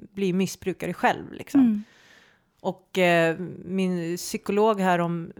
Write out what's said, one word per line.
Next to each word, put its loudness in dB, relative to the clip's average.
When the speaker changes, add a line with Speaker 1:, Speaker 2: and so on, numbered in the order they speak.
Speaker 1:
blir 0
missbrukare -4
själv, -2
liksom. 0
Speaker 2:
Mm. 2
Speaker 1:
Och, -6
eh, 4
min -2
psykolog 0
här 4
om -2